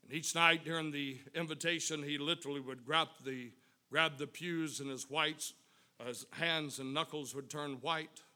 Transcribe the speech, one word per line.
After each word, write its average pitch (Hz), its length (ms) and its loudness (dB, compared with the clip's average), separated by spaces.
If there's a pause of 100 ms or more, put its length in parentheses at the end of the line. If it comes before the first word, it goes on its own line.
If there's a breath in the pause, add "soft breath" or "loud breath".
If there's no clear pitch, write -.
And - 100 -12
each 160 220 -2
night 165 280 8
during 156 280 0
the 139 260 -4 (160)
invitation, 160 680 0
he 147 160 -2
literally 143 400 -2
would 131 260 -8
grab 156 220 4 (180)
the, 127 280 -6 (360 soft breath)
grab 151 300 4
the 143 80 -2
pews, 160 520 -4
and 139 120 -4
his 127 180 -6
whites, 151 440 0 (460 soft breath)
uh, 120 60 -8
his 120 280 -6
hands 160 440 2
and 135 160 -4
knuckles 147 400 -2
would 139 160 -8
turn 147 320 -4
white. 156 400 -2 (140)